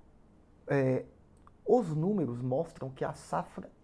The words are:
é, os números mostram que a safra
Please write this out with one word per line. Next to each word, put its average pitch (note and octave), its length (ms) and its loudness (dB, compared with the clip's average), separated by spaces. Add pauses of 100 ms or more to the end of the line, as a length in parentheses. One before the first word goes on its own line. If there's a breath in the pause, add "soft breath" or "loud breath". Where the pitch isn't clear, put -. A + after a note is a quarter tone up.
(680)
é, C3 380 2 (600)
os G3+ 300 4
números D#3 460 0
mostram C3 500 -2
que C3+ 140 -6
a D3 80 -2
safra - 580 -6 (140)